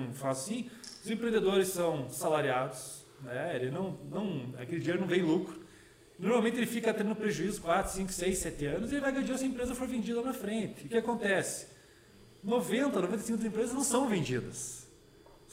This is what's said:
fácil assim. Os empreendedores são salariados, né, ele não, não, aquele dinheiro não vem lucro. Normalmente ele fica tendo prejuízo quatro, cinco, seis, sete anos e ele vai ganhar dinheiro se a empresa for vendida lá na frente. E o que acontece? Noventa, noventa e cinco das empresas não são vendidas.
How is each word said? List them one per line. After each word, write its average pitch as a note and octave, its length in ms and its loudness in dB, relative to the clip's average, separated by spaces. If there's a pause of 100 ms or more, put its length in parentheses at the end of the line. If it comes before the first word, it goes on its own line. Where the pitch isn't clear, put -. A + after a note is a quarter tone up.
(140)
fácil C3+ 300 -2
assim. A#3 260 -4 (340)
Os G#3 60 -6
empreendedores G3 600 4
são E3 400 0
salariados, C#3 920 0 (200)
né, C3+ 320 -4
ele B2+ 160 -2
não, F3 260 -4 (140)
não, D#3 500 -4
aquele E3 180 -4
dinheiro E3+ 220 0
não F#3 60 0
vem F3+ 140 4
lucro. - 440 2 (540)
Normalmente A3+ 380 4
ele A#3 80 2
fica A3+ 280 0
tendo G#3 220 0
prejuízo G3 460 0
quatro, F#3 300 2
cinco, F#3+ 200 -2
seis, F#3 280 0
sete D#3 260 -4
anos F#3+ 260 -2
e C#4+ 40 2
ele C#4+ 60 0
vai C4+ 100 2
ganhar C4+ 100 0
dinheiro B3+ 160 0
se C4 80 -2
a - 20 0
empresa B3 280 -2
for B3+ 120 -4
vendida A#3 320 -2
lá B3 80 -2
na C4 60 0
frente. G3+ 500 -4
E - 40 -10
o - 20 -12
que A3+ 80 0
acontece? A3 720 0 (760)
Noventa, A#3 580 2
noventa F#3+ 200 0
e - 40 -8
cinco A#3 120 0
das A3+ 100 -2
empresas A3 260 0
não C4+ 100 0
são C4 240 4
vendidas. B2+ 800 -2 (640)